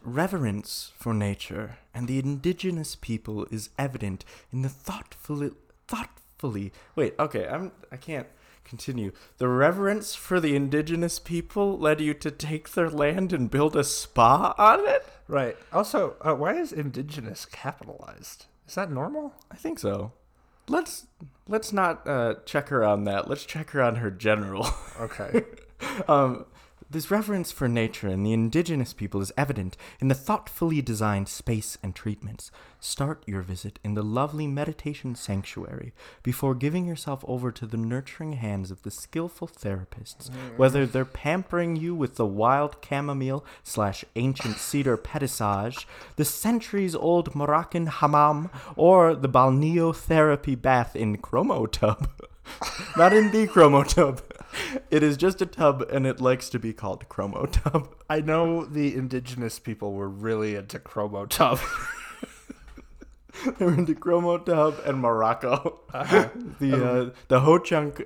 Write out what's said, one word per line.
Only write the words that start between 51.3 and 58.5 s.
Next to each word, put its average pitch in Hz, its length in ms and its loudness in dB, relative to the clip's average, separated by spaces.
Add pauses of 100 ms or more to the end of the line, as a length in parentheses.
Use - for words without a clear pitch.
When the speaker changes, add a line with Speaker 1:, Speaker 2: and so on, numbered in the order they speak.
Speaker 1:
<laughs> - 460 -8
Not 180 160 10
in 214 180 6
the 220 160 4
Chromotub. 143 760 8 (680)
It 151 140 4
is 147 140 4
just 185 240 0
a 185 40 0
tub, 143 360 2 (100)
and 135 160 0
it 131 120 -2
likes 127 300 2
to 123 100 -4
be 110 140 -6
called - 360 -8
Chromo 101 360 -4
Tub. 143 560 0
<laughs> - 80 -8
Speaker 2:
I 156 120 0
know 165 440 0